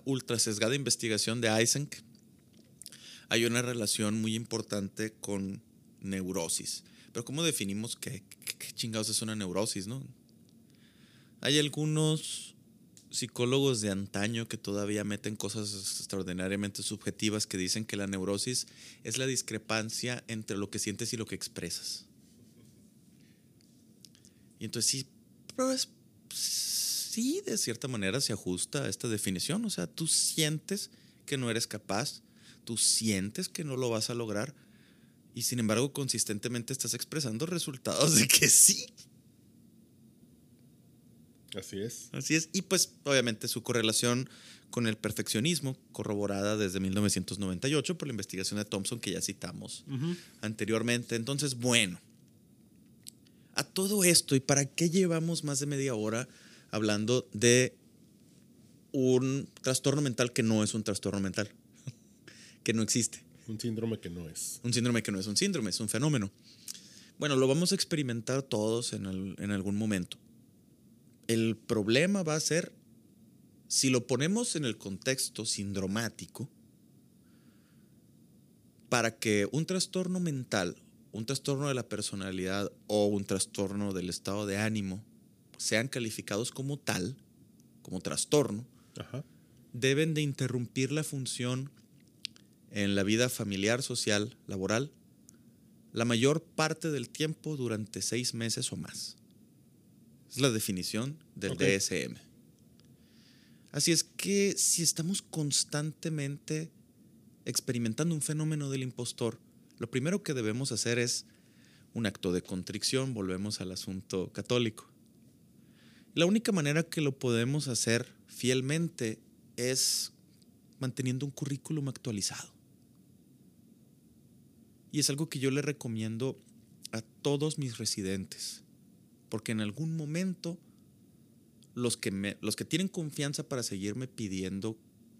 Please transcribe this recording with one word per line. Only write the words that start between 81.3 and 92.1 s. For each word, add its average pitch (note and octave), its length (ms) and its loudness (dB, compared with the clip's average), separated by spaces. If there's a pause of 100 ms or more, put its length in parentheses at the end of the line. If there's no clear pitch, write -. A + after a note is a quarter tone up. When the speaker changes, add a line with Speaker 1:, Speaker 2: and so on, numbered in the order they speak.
Speaker 1:
de C#3 60 0
la A#2+ 140 -4
personalidad G2 800 -4 (160)
o G#2 200 6
un G2+ 180 2
trastorno G2+ 680 -2
del F2+ 160 -4
estado G2 360 -4
de G2 120 0
ánimo G#2+ 460 -2 (560)
sean A2+ 300 0
calificados A2 600 -4
como C#3 280 -4
tal, G#2 380 -2 (640)
como - 180 -8
trastorno, A2 640 0 (320)
Speaker 2:
Ajá. - 280 -10 (480)
Speaker 1:
deben C#3 400 2
de D3+ 80 0
interrumpir C3 720 0
la D3+ 120 0
función C3 640 -4 (1000)